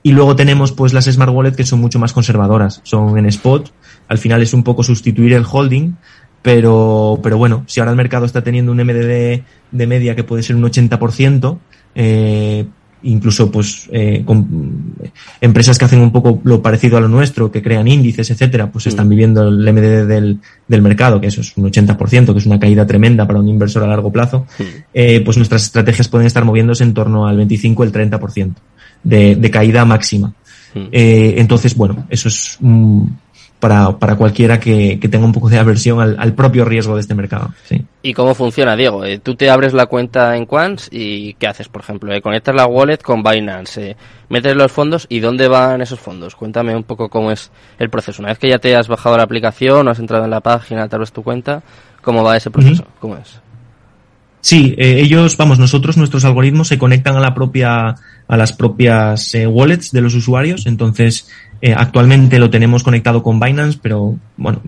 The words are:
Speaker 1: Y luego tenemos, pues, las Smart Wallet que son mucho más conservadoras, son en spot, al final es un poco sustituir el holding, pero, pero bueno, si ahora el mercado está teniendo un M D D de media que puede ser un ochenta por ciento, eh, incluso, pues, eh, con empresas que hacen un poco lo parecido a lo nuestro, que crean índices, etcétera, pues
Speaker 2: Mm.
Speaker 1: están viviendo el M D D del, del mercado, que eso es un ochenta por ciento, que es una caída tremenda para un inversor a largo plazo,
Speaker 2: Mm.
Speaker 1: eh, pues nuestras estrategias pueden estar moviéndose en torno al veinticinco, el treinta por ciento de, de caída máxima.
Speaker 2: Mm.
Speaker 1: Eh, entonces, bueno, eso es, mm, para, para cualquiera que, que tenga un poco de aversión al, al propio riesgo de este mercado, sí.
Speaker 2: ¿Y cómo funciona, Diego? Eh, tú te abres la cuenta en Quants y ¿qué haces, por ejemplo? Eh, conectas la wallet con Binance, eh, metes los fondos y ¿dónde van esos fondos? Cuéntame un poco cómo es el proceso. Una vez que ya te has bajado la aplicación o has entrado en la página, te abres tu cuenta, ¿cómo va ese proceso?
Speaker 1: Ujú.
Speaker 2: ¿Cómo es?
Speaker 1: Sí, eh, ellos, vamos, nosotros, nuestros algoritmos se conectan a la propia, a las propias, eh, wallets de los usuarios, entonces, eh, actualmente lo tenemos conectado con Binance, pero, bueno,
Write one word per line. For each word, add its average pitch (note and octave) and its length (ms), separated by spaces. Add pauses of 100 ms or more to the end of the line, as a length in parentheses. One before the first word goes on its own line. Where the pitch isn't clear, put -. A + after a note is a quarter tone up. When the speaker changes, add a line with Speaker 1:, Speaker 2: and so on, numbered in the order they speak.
Speaker 1:
Y C#3+ 80
luego C#3 240
tenemos, C#3 380
pues, C3 200
las B2+ 120
Smart C3 280
Wallet C3 220
que C3 80
son B2 160
mucho A#2+ 180
más A#2 140
conservadoras, G#2+ 720
son G#2+ 340
en G#2+ 100
spot, C3 440 (380)
al A#2 80
final A#2 240
es A2+ 120
un B2 100
poco A#2+ 200
sustituir A#2+ 480
el A#2+ 180
holding, C#3 460 (460)
pero, A2 840
pero G#2+ 140
bueno, A2+ 300
si - 120
ahora A#2 120
el A#2+ 60
mercado B2 280
está A#2+ 180
teniendo A#2+ 280
un A#2+ 80
M B2 140
D A#2 140
D A#2+ 360 (280)
de A#2+ 160
media B2 280
que A#2 80
puede A#2 200
ser A#2+ 120
un A#2+ 100
ochenta A#2 340
por A#2 120
ciento, C3+ 480 (360)
eh, G#2+ 720 (360)
incluso, A2 500
pues, - 400
eh, G#2+ 340
con E2 680 (480)
empresas A#2+ 380
que C3 60
hacen B2 160
un A#2 100
poco B2 320
lo A#2 180
parecido A2+ 360
a A2+ 40
lo A2+ 60
nuestro, A#2+ 440
que G#2 120
crean A2+ 240
índices, A#2+ 420
etcétera, A#2+ 420
pues A2+ 140
Speaker 2:
Mm. B2+ 40
Speaker 1:
están G#2 200
viviendo G#2+ 380
el G#2 200
M G#2+ 140
D G#2+ 80
D A2 160
del, G#2 340 (280)
del G#2+ 160
mercado, G#2 360
que G#2 80
eso G2+ 140
es - 160
un G2 80
ochenta G2+ 320
por G#2+ 140
ciento, B2 220
que G#2 60
es G#2 60
una G#2 140
caída G#2 260
tremenda G#2+ 400
para G#2 140
un G#2 80
inversor G#2 360
a G#2 40
largo G#2 240
plazo, B2+ 340 (140)
Speaker 2:
Mm. - 40 (300)
Speaker 1:
eh, A#2 320
pues A2+ 120
nuestras A2 260
estrategias A2+ 460
pueden A#2 180
estar A#2 180
moviéndose A2+ 380
en A#2 100
torno G#2+ 340
al G2+ 100
veinticinco, G#2+ 460
el G#2+ 80
treinta G#2+ 280
por G2 120
ciento F#2+ 300 (420)
de, G#2 320
de A2+ 140
caída A2 340
máxima. G#2+ 500 (420)
Speaker 2:
Mm. G2+ 40 (120)
Speaker 1:
Eh, A2+ 460
entonces, A#2 380
bueno, G2+ 340
eso - 180
es, - 320
mm, A2 460 (520)
para, G2+ 400
para A2 180
cualquiera A2 440
que, G#2+ 400
que A2 80
tenga A2 180
un A#2 60
poco A2+ 180
de A#2 80
aversión A2+ 420
al, A2 200
al A2+ 140
propio B2 320
riesgo A2 300
de G#2 60
este G#2+ 140
mercado, G2+ 360 (120)
sí. - 200 (200)
Speaker 2:
¿Y C3 100
cómo B2+ 220
funciona, B2 400
Diego? A2 300
Eh, G2 120
tú B2+ 160
te C3+ 160
abres C3 240
la B2 140
cuenta B2 500
en A#2 80
Quants D#3+ 460
y G#2 440
¿qué A2+ 120
haces, G2+ 220
por G2+ 120
ejemplo? G2+ 320
Eh, G2+ 80
conectas A2 320
la C3 140
wallet C#3 340
con A2+ 220
Binance, G2+ 680
eh, - 40 (340)
metes B2 260
los C#3 160
fondos D3+ 380
y A#2 100
¿dónde B2+ 280
van B2+ 340
esos A#2+ 180
fondos? F2+ 360
Cuéntame A2+ 400
un A2+ 80
poco A2+ 260
cómo A2 220
es - 180 (300)
el A#2 100
proceso. G2+ 320
Una G#2 80
vez A2 80
que C3+ 120
ya B2 100
te B2 160
has A#2 120
bajado A#2 300
la A#2 60
aplicación A#2+ 640
o A#2+ 40
has A2+ 80
entrado A2+ 260
en A2 60
la A2 100
página, A2+ 460
te A#2 100
abres A2 160
tu A2 100
cuenta, B2 400 (400)
¿cómo A#2 200
va A2+ 140
ese A#2 140
proceso? C#3+ 320
Speaker 1:
Ujú. - 160
Speaker 2:
¿Cómo G#2+ 160
es? - 240 (1000)
Speaker 1:
Sí, C3+ 360
eh, B2+ 240
ellos, D#3+ 360
vamos, C#3+ 200
nosotros, C#3 400
nuestros C#3+ 260
algoritmos C#3 440
se C#3+ 100
conectan C3 380
a C3+ 40
la C3 140
propia, A#2+ 640 (320)
a A2+ 100
las A2+ 160
propias, A2 800
eh, A2+ 140
wallets C#3+ 440
de B2+ 100
los A#2+ 120
usuarios, B2+ 540
entonces, A2+ 600 (360)
eh, A#2+ 120
actualmente B2+ 600
lo A#2 140
tenemos A#2 320
conectado A#2 400
con A2+ 160
Binance, C#3+ 420
pero, G#2+ 380 (180)
bueno, - 300